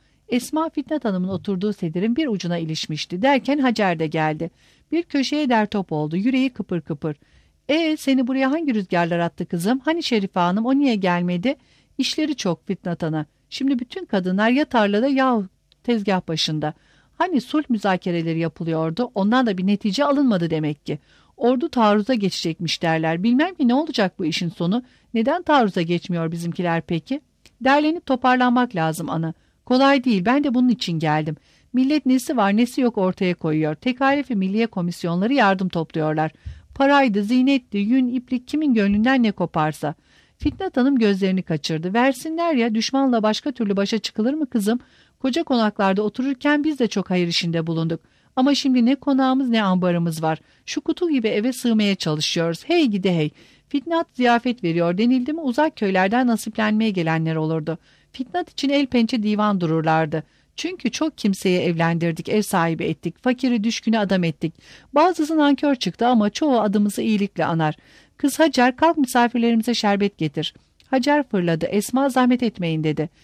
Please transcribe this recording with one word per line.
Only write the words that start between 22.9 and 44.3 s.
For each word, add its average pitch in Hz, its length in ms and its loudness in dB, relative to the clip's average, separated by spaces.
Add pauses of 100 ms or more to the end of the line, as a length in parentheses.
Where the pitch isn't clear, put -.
Bilmem 285 320 0
ki 269 120 0
ne 240 60 4
olacak 262 460 -2
bu 185 60 -4
işin 170 240 -4
sonu. 190 340 -2 (300)
Neden 269 300 0
taarruza 233 380 2
geçmiyor 165 500 -2
bizimkiler 170 500 -2
peki?" 175 400 -6 (400)
"Derlenip 302 440 2
toparlanmak 254 720 2
lazım 160 340 -2
ana. 165 240 -4 (320)
Kolay 269 380 4
değil, 196 220 2
ben 269 180 2
de 277 100 0
bunun 254 160 4
için 175 300 -2
geldim. 156 360 -2 (380)
Millet 269 320 0
nesi 254 320 0
var 202 200 4
nesi 240 240 0
yok 240 160 0
ortaya 185 360 0
koyuyor. 156 420 -2
Tekalifi 269 600 -2
Milliye 196 320 0
Komisyonları 180 640 -2
yardım 196 360 2
topluyorlar. 156 640 -2 (440)
Paraydı, 269 480 4
ziynetti, 254 540 0
yün, 247 300 2
iplik, 247 400 -6
kimin 294 260 0
gönlünden 220 500 2
ne 214 80 2
koparsa." 156 600 -2 (440)
Fitnat 359 400 -4
Hanım 262 220 2
gözlerini 190 420 2
kaçırdı. 165 520 -4
"Versinler 320 600 0
ya, 233 220 0
düşmanla 240 480 0
başka 214 280 0
türlü 202 260 -2
başa 202 220 -2
çıkılır 226 340 -2